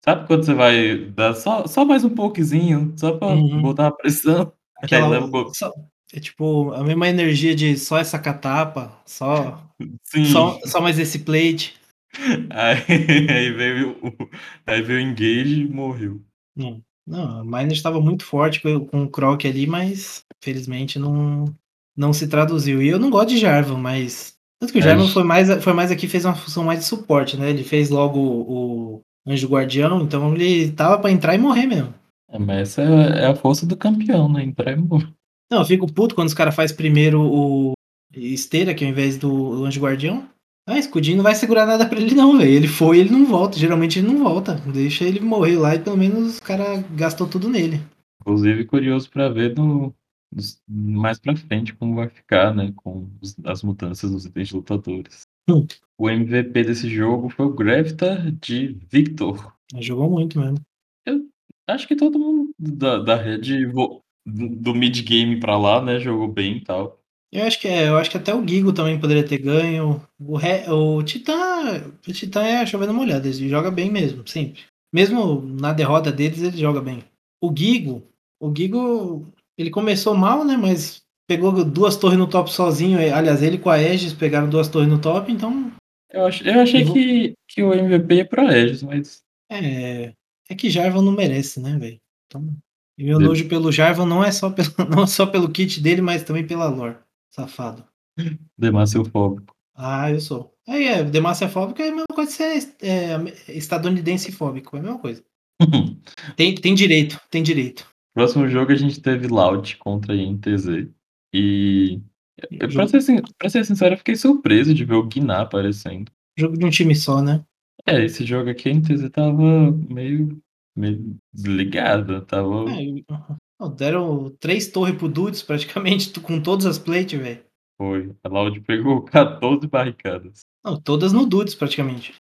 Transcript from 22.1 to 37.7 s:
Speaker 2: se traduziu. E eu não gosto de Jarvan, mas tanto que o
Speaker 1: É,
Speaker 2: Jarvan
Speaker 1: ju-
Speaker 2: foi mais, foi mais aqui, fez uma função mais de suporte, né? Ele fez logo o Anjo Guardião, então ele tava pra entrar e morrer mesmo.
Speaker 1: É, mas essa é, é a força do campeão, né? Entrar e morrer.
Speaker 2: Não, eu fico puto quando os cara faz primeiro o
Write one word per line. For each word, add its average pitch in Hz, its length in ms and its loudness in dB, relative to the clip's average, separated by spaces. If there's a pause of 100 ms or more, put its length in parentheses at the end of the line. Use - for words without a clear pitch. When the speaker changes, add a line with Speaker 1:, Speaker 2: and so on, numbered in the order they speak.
Speaker 2:
se 151 140 -2
traduziu. 147 560 0
E 143 40 4
eu 180 120 2
não 269 100 2
gosto 226 200 4
de 240 100 2
Jarvan, 143 400 2
mas 127 540 -6 (300)
tanto 240 80 -6
que 226 80 4
o - 0 -
Speaker 1:
É, 156 40 4
Speaker 2:
Jarvan 160 220 6
Speaker 1:
ju- 190 60 2
Speaker 2:
foi 185 140 4
mais, 190 360 4
foi 180 120 2
mais 175 180 2
aqui, 185 160 -2
fez 180 160 -2
uma 180 120 0
função - 280 -6
mais 165 160 0
de - 60 -8
suporte, 147 500 0
né? 139 140 -2
Ele 139 160 -2
fez 147 240 2
logo 143 280 2
o 120 840 -4 (260)
Anjo 135 220 -4
Guardião, 139 520 0
então 151 320 0
ele 170 380 2
tava 160 260 4
pra 202 140 2
entrar 170 240 4
e - 20 2
morrer 254 300 2
mesmo. 139 260 -2 (380)
Speaker 1:
É, 110 80 -10
mas 98 300 -2
essa 139 120 -4
é, 151 420 6
é - 20 2
a 139 100 6
força 139 300 2
do 180 100 0
campeão, 214 560 2
né? 143 100 2
Entrar 131 300 -4
e 143 60 -2
morrer. 165 320 0 (420)
Speaker 2:
Não, 226 80 4
eu 151 60 4
fico 185 260 0
puto 214 240 0
quando 165 140 0
os 151 40 -4
cara 156 160 2
faz 151 220 0
primeiro 151 500 4
o 139 520 2 (420)